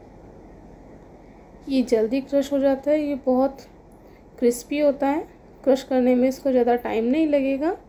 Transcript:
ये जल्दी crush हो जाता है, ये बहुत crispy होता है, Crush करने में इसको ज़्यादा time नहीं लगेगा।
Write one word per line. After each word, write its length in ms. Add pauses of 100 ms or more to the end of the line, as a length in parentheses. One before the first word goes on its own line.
(1700)
ये 160
जल्दी 360
crush 320
हो 60
जाता 320
है, 100
ये 160
बहुत 500 (720)
crispy 420
होता 280
है, 180 (380)
Crush 200
करने 300
में 140
इसको 220
ज़्यादा 280
time 280
नहीं 220
लगेगा। 480 (120)